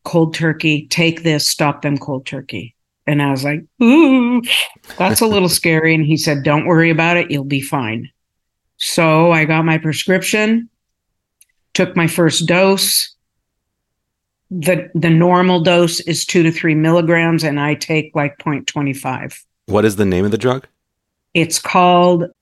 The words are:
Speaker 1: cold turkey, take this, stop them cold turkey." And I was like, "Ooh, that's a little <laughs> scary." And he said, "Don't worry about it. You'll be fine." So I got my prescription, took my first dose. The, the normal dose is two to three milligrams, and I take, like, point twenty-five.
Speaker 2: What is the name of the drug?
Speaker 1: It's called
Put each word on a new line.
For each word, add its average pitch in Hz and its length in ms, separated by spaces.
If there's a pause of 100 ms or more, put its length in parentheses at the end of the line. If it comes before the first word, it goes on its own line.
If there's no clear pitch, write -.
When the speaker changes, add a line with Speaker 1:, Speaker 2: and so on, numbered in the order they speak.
Speaker 1:
cold 165 300
turkey, 156 540
take 165 340
this, 151 260
stop 147 320
them 143 160
cold 135 300
turkey." 117 480 (320)
And 147 160
I 143 80
was 131 140
like, 151 200 (180)
"Ooh, 247 600 (560)
that's 196 220
a 226 60
little 202 220
<laughs> - 120
scary." 160 340
And 160 100
he 156 120
said, 151 260
"Don't 147 240
worry 165 240
about 165 260
it. 170 140
You'll 143 140
be 139 160
fine." 120 480 (720)
So 165 520
I 160 140
got 160 200
my 160 140
prescription, 202 880 (1080)
took 185 220
my 165 120
first 165 400
dose. 196 640 (1400)
The, 175 440
the 170 140
normal 180 540
dose 175 380
is - 260
two 175 160
to 160 100
three 165 220
milligrams, 165 720
and 143 160
I 147 140
take, 151 400
like, 147 240
point 143 280
twenty-five. 135 760 (240)
Speaker 2:
What 107 180
is 107 120
the 104 80
name 92 200
of 104 80
the 110 60
drug? 127 280 (680)
Speaker 1:
It's 160 260
called 180 640 (180)